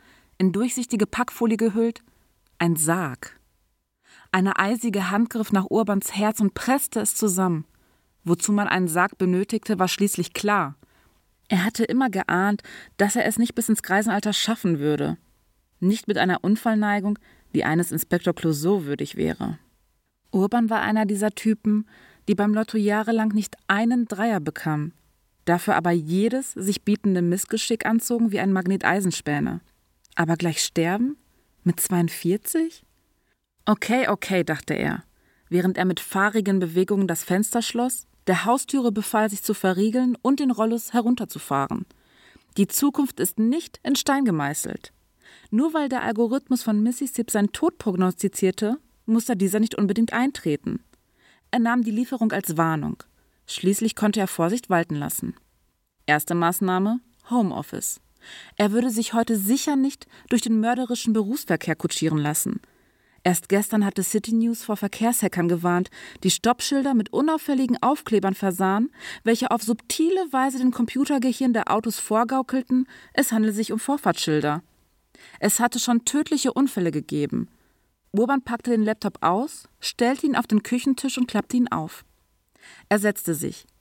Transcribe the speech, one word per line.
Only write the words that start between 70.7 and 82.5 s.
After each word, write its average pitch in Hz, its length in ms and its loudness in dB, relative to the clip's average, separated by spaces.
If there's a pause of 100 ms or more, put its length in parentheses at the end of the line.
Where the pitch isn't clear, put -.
Computergehirn 254 800 0
der 220 200 0
Autos 220 260 -2
vorgaukelten, 254 880 0 (260)
es - 200 0
handle 220 200 2
sich 208 200 -4
um 220 80 -4
Vorfahrtsschilder. 160 840 0 (800)
Es - 180 0
hatte 240 220 0
schon 240 240 2
tödliche 294 480 0
Unfälle 190 400 0
gegeben. 147 560 -4 (640)
Urban 247 300 2
packte 240 280 -6
den 220 140 4
Laptop 214 360 -4
aus, 202 480 -2 (120)
stellte 339 460 0
ihn 277 100 2
auf 233 100 0
den 208 160 2
Küchentisch 254 560 -2
und 247 80 2
klappte 220 300 -2
ihn 247 160 2
auf. - 320 -6 (840)